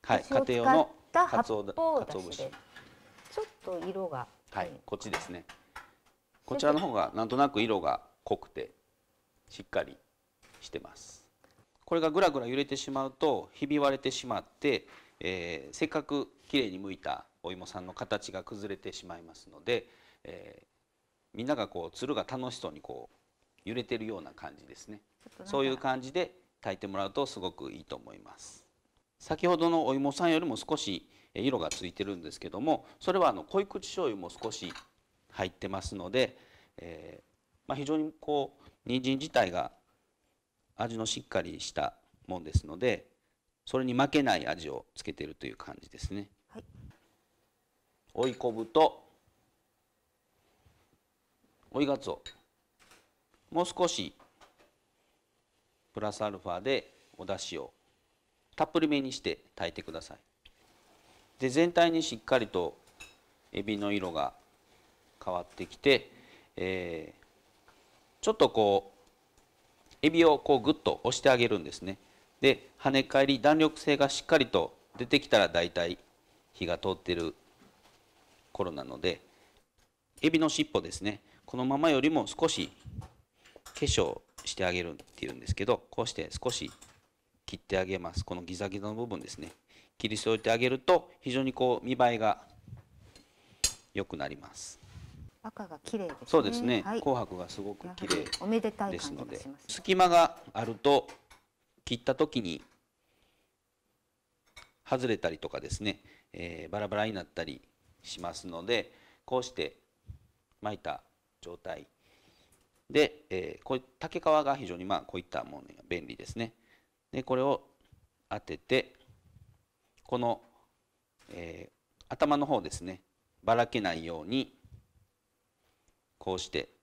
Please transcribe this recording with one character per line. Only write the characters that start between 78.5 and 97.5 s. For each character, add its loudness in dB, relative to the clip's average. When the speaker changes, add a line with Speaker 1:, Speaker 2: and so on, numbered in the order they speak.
Speaker 2:
頃 -2
な -8
の -12
で、 -2
エ 4
ビ 2
の 4
尻 0
尾 2
で -10
す -8
ね。 -4
こ -10
の 0
ま 2
ま 4
よ 6
り 4
も 2
少 0
し -2
化 -16
粧 0
し -8
て -2
あ 2
げ 0
る -6
っ -12
て -8
い -6
う -8
ん -12
で -16
す 0
け -4
ど、 0
こ -4
う -2
し -6
て -8
少 -4
し -6
切 -10
っ -12
て -2
あ 2
げ -2
ま -8
す。 -4
こ -6
の -6
ギ -10
ザ -4
ギ -6
ザ -6
の -6
部 -6
分 -8
で -14
す -14
ね。 -12
切 -2
り -2
添 4
え 0
て 2
あ 6
げ 4
る 2
と 4
非 -4
常 2
に 0
こ 2
う、 -18
見 -2
栄 4
え -2
が 0
良 -2
く -10
な -6
り -10
ま -18
す。 -14
Speaker 1:
赤 -12
が -14
綺 -6
麗 -2
で -6
す -10
ね。 -14
Speaker 2:
そ 8
う 2
で 2
す -2
ね。 2
Speaker 1:
は -4
い。 -2
Speaker 2:
紅 2
白 -6
が -8
す -12